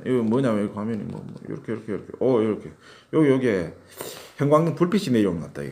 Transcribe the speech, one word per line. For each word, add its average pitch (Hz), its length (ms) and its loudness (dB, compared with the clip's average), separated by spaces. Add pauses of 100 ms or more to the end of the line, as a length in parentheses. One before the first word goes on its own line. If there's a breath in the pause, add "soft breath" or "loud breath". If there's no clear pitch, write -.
이거 123 160 2
뭐냐면 110 440 2
이 - 60 -6
화면이 107 320 -6
뭐, - 220 -10
뭐, - 80 -14 (140)
이렇게, - 240 -8
이렇게, 110 200 -8
이렇게. - 280 -8
어, 120 200 4
이렇게. 101 320 -2 (400 soft breath)
여기, 151 180 4
여기에 107 440 0 (600 loud breath)
형광등 151 400 4
불빛이 175 360 2
내려오는 95 280 2
것 71 120 -12
같다. 73 200 -10